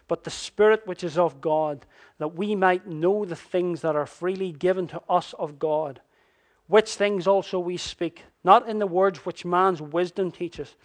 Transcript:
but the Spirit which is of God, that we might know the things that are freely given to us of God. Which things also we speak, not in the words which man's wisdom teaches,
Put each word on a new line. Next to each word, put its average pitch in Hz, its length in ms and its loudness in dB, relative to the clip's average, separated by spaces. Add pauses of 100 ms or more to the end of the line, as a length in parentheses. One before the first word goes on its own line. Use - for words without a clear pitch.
but - 180 -4
the 160 40 -8
Spirit 214 560 2
which 180 180 -10
is 160 140 -4
of 147 240 2
God, 156 460 -2 (320)
that 156 160 -6
we 208 200 -2
might 185 300 2
know 190 400 0
the 170 100 -8
things 175 460 -4
that 156 140 -2
are 147 100 0
freely 190 460 -6
given 180 380 0
to 156 200 -12
us 180 240 0
of 147 240 -8
God. 151 440 -2 (680)
Which 214 260 4
things 202 320 -2
also 196 320 2
we 175 200 -4
speak, - 480 -8 (180)
not 233 260 6
in 214 80 -4
the 208 80 0
words 185 400 0
which - 180 -10
man's 175 380 2
wisdom 170 500 -4
teaches, 165 540 -12